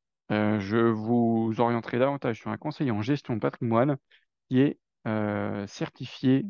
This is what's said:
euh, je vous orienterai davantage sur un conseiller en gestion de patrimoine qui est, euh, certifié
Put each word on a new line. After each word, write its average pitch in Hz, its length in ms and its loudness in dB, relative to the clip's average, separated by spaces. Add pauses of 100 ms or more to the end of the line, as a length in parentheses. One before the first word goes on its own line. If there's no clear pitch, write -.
(320)
euh, 107 280 2
je 98 180 -2
vous 113 800 2
orienterai 120 420 0
davantage 135 400 0
sur 107 120 -8
un 110 60 -6
conseiller 147 340 -4
en 104 100 0
gestion 131 340 -2
de 104 40 -4
patrimoine 131 580 0 (520)
qui 127 100 4
est, 143 200 2 (280)
euh, 104 600 -2
certifié 135 840 -2